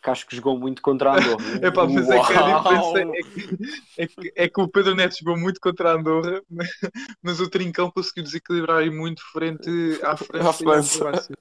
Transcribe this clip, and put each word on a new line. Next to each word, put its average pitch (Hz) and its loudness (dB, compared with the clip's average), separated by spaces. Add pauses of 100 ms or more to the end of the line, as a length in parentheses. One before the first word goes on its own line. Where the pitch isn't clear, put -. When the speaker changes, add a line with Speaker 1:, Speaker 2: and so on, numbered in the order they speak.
Speaker 1:
que - -4
acho - -4
que - -14
jogou 127 -2
muito 131 -6
contra 135 2
a 139 4
Andorra. 120 2
Speaker 2:
<laughs> - -6
Epá, 180 2
mas 135 2
é 123 6
que - 4
a 165 6
Speaker 3:
Uau! 170 4
Speaker 2:
diferença 170 0
é 170 -6
que, 202 -10
é 175 -4
que, - -14
é 175 2
que - -2
o 180 2
Pedro 190 2
Neto 175 0
jogou 170 -2
muito 185 -4
contra 175 2
a - 4
Andorra, 160 0
<laughs> - -20
mas, 170 -8 (520)
mas 170 -6
o 180 -2
Trincão 180 -2
conseguiu - -6
desequilibrar 165 -2
aí 160 2
muito 160 -8 (100)
frente 160 -6 (340)
à 151 0
França - -8
Speaker 3:
À - 0
Speaker 2:
e 175 6
à 160 2 (300)
Speaker 3:
França. 156 -2
Speaker 2:
Croácia. 151 -4